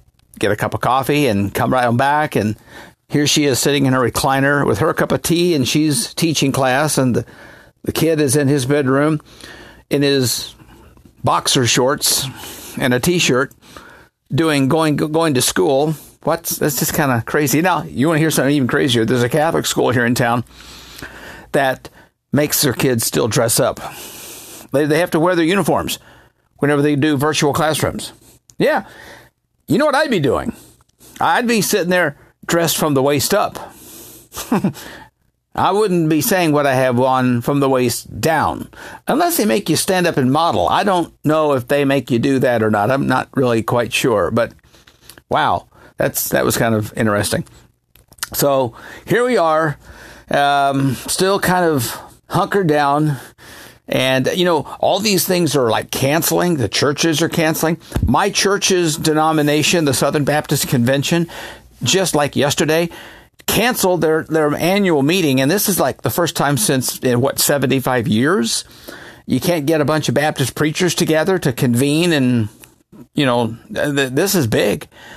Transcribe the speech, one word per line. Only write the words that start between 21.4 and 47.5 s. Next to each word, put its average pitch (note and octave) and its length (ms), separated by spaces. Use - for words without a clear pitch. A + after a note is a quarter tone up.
that C3+ 380
makes D3 300
their C3+ 100
kids B2 320
still C#3 240
dress A#2 320
up. A2+ 200
They, D3 140
they D3 120
have F3 140
to E3 80
wear F3+ 160
their E3+ 80
uniforms D#3 540
whenever C#3+ 260
they D3 140
do D3 200
virtual C#3+ 360
classrooms. D3+ 600
Yeah. C4+ 280
You E3 100
know C#4+ 60
what D4 100
I'd D4+ 160
be G3+ 100
doing? F#2+ 320
I'd F3+ 260
be A3+ 140
sitting F3+ 300
there F3 260
dressed E3+ 300
from D#3 160
the C3+ 100
waist C#3+ 300
up. - 260
<laughs> F3+ 240
I D3+ 160
wouldn't F#3 400
be D#3+ 100
saying F3 320
what D3 140
I C3+ 80
have B2+ 260
on B2+ 400
from C#3+ 200
the C#3 100
waist B2+ 500
down, B2 480
unless E4+ 300
they A#3 80
make G#3+ 260
you D3+ 60
stand F3+ 300
up D#3+ 100
and C3 160
model. C#3+ 360
I E3+ 160
don't F3+ 300
know D3+ 280
if B2+ 160
they C#3+ 160
make C#3 260
you A#2+ 80
do C3+ 220
that A#2+ 220
or A2 80
not. G#2+ 200
I'm C3+ 160
not B2+ 280
really A#2+ 280
quite A#2+ 300
sure, G2+ 380
but A#2 220
wow, C3+ 380
that's, - 340
that C3 140
was B2+ 140
kind A#2 160
of G#2+ 240
interesting. G2+ 480